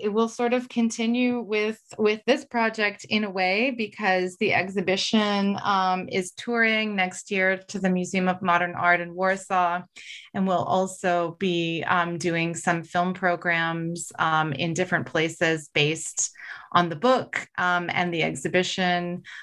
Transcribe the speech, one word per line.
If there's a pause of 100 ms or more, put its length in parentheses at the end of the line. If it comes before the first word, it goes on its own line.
it
will
sort
of
continue
with, (160)
with
this
project
in
a
way,
because
the
exhibition,
um,
is
touring
next
year (120)
to
the
Museum
of
Modern
Art
in
Warsaw. (520)
And
we'll
also
be,
um,
doing
some
film
programs,
um,
in
different
places
based (420)
on
the
book,
um,
and
the
exhibition. (200)